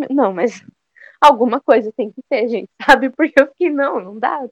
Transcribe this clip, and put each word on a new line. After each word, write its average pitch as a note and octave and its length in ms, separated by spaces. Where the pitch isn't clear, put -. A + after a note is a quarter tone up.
não, B3+ 240
mas F#3 300
alguma B3 400
coisa A3 300
tem G#3+ 200
que B3+ 180
ter, A#3+ 180
gente, A3 220
<laughs> - 60
sabe? C4 260
Porque D4 300
eu D4 60
fiquei, F4 220
não, C#4 300
não G3+ 200
dá. B3+ 320